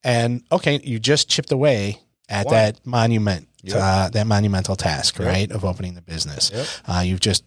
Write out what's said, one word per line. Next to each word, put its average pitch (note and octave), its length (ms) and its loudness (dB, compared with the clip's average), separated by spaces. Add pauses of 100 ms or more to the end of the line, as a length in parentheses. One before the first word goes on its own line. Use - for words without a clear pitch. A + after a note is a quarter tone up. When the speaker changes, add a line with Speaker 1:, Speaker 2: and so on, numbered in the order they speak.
Speaker 1:
And, A#2+ 480 0
okay, D3+ 320 0
you A#2 160 -4
just C#3 300 2
chipped - 220 -2
away B2+ 480 2 (280)
at G2+ 200 -4
Speaker 2:
One. - 80 2
Speaker 1:
that G#2+ 300 2
monument, A2+ 640 0 (140)
Speaker 2:
Yep. F#2+ 180 -4
Speaker 1:
uh, F#2+ 300 2
that A2 180 0
monumental G2+ 480 2
task, - 440 -2
Speaker 2:
Yep. F2 80 -2
Speaker 1:
right, F#2+ 240 0
of G2+ 120 -6
opening F#2 320 -4
the F2 60 -18
business. D#2+ 520 -6
Speaker 2:
Yep. B2 140 -6 (200)
Speaker 1:
Uh, F2+ 180 0
you've F#2 160 0
just G2+ 260 -2